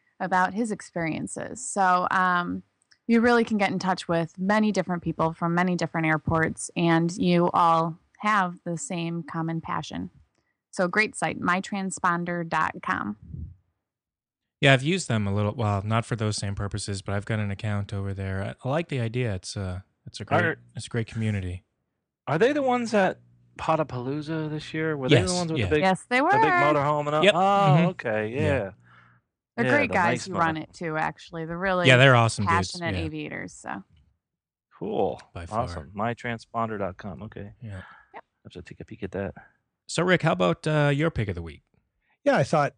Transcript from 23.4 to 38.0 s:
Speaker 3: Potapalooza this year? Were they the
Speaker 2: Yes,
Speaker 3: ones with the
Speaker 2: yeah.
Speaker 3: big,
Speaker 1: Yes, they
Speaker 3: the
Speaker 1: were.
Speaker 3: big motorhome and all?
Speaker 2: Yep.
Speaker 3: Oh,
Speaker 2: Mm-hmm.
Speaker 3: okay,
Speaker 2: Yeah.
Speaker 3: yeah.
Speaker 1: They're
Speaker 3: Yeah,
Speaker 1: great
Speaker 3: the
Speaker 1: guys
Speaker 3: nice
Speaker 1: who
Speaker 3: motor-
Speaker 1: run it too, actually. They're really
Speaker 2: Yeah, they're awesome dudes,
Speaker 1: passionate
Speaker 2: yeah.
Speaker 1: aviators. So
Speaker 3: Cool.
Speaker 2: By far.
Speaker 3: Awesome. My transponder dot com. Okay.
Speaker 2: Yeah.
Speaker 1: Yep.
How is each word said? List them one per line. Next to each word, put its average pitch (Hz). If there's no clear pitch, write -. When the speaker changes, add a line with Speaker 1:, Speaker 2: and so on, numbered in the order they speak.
Speaker 3:
Potapalooza 151
this 151
year? 160
Were 131
they 147
the -
Speaker 2:
Yes, 180
Speaker 3:
ones 175
with 156
the 104
Speaker 2:
yeah. 95
Speaker 3:
big, 151
Speaker 1:
Yes, 190
they 247
Speaker 3:
the 277
Speaker 1:
were. 349
Speaker 3:
big 427
motorhome 294
and 147
all? 156
Speaker 2:
Yep. 196
Speaker 3:
Oh, 170
Speaker 2:
Mm-hmm. 190
Speaker 3:
okay, 107
Speaker 2:
Yeah. 139
Speaker 3:
yeah. 131
Speaker 1:
They're 233
Speaker 3:
Yeah, 254
Speaker 1:
great 285
Speaker 3:
the -
Speaker 1:
guys 185
Speaker 3:
nice -
Speaker 1:
who 190
Speaker 3:
motor- 175
Speaker 1:
run 160
it -
too, 160
actually. 160
They're 170
really 180
Speaker 2:
Yeah, 127
they're 131
awesome 113
dudes, -
Speaker 1:
passionate 170
Speaker 2:
yeah. 90
Speaker 1:
aviators. 156
So -
Speaker 3:
Cool. 98
Speaker 2:
By 87
far. 107
Speaker 3:
Awesome. 85
My 110
transponder 113
dot 92
com. 95
Okay. 101
Speaker 2:
Yeah. 113
Speaker 1:
Yep. 95